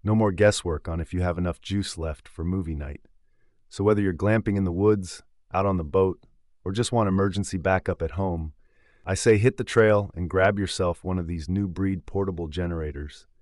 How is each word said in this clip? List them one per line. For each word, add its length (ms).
No 100
more 160
guesswork 560
on 140
if 120
you 80
have 160
enough 240
juice 380
left 300
for 160
movie 320
night. 260
So 140
whether 180
you're 140
glamping 420
in 60
the 80
woods, 540
out 140
on 120
the 60
boat, 380
or 60
just 220
want 160
emergency 500
backup 440
at 100
home, 400
I 80
say 240
hit 180
the 80
trail 500
and 140
grab 300
yourself 440
one 160
of 80
these 220
new 180
breed 380
portable 420
generators. 800